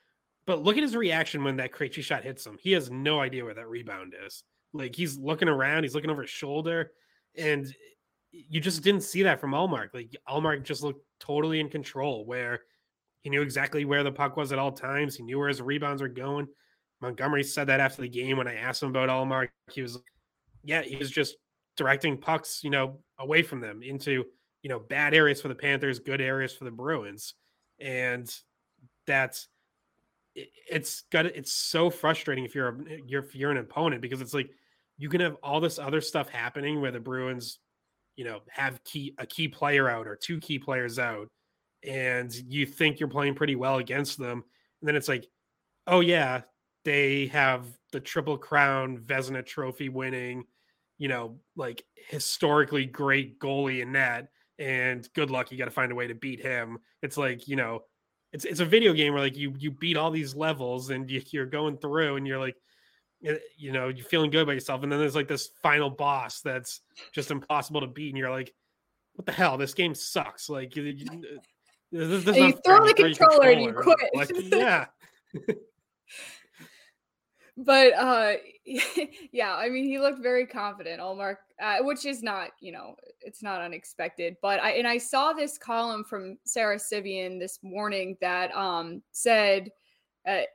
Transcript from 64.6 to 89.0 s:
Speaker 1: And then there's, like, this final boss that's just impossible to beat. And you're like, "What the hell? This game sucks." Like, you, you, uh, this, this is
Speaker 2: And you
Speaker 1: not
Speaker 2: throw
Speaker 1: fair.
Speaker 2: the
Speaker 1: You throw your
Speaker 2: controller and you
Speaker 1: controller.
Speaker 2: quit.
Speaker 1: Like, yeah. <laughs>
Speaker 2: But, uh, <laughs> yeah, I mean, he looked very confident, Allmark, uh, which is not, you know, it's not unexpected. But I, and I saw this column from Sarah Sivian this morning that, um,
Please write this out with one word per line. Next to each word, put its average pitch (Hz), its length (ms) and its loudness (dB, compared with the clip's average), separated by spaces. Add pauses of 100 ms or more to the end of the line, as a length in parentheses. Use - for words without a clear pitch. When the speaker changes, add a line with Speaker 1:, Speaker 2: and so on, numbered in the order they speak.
Speaker 1:
And 143 80 -2
then 143 80 2
there's, 147 160 2
like, 143 120 0
this 139 200 -4 (140)
final 147 280 4
boss 139 520 -2
that's 127 400 -6 (320)
just 139 180 -6
impossible 147 500 -2
to 131 60 -6
beat. 147 220 -10
And 135 80 -8
you're 131 140 -2
like, 131 220 -8 (600)
"What - 120 -14
the 180 60 -2
hell? 147 260 4
This 139 160 -4
game 170 220 0
sucks." - 540 -6
Like, 131 260 -8
you, 147 80 -6
you, 139 240 -8
uh, 151 320 -14 (520)
this, 165 160 -2
this 185 140 2
is 170 60 2
Speaker 2:
And 208 100 4
you 269 120 10
Speaker 1:
not 262 160 0
Speaker 2:
throw 381 200 12
Speaker 1:
fair. 427 80 10
Speaker 2:
the 392 160 8
Speaker 1:
You 311 60 0
throw 640 140 10
your - 0 -
Speaker 2:
controller 285 220 12
and 240 100 8
you 233 120 0
Speaker 1:
controller. 330 240 8
Speaker 2:
quit. - 180 0
Speaker 1:
Like, 359 380 0
yeah. 180 320 6 (480)
<laughs> - 200 -2 (2000)
Speaker 2:
But, 262 400 10
uh, 226 360 6 (520)
<laughs> - 460 -6
yeah, 208 240 0
I 214 140 0
mean, 262 160 0
he 269 120 0
looked 269 240 2
very 247 240 2
confident, 202 560 -8
Allmark, 196 360 -6 (220)
uh, 208 200 0
which 277 260 0
is 269 160 -4
not, 196 300 -4 (100)
you 180 100 -14
know, - 240 -16 (260)
it's - 200 -18
not 196 200 -6
unexpected. 170 800 -6
But 202 180 2
I, 220 120 2
and 240 140 2
I 240 120 2
saw 277 340 2
this 294 240 -2
column 226 460 -2
from 190 420 -10
Sarah 214 320 2
Sivian 190 640 -4
this 180 240 -8
morning 190 580 -4
that, 180 340 0
um, 170 460 -2 (100)